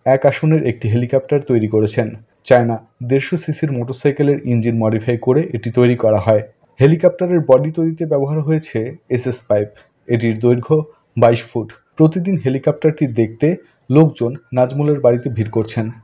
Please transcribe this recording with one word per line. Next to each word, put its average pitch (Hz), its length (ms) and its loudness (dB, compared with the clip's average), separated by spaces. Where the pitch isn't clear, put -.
এক 131 220 2
আসনের 156 400 2
একটি 117 220 -4
হেলিকপ্টার 123 520 0
তৈরি 113 280 0
করেছেন। 107 420 0
চায়না 120 340 2
দেড়শো 135 340 -2
সিসির 156 360 -4
মোটরসাইকেলের 139 720 -2
ইঞ্জিন 117 320 0
মডিফাই 110 400 0
করে 131 340 0
এটি 117 180 -8
তৈরি 123 260 2
করা 107 200 2
হয়। 107 260 2
হেলিকপ্টারের 175 600 2
বডি 147 300 2
তৈরিতে 165 360 -4
ব্যবহার 147 340 -2
হয়েছে 147 560 -4
এসএস 123 340 -4
পাইপ। 104 260 0
এটির 113 320 -2
দৈর্ঘ্য 120 460 2
বাইশ 117 240 4
ফুট। - 300 -8
প্রতিদিন 170 480 2
হেলিকপ্টারটি 147 600 -2
দেখতে 117 500 -2
লোকজন 135 440 2
নাজমুলের 135 480 0
বাড়িতে 123 300 0
ভিড় 110 200 -4
করছেন। 113 400 -4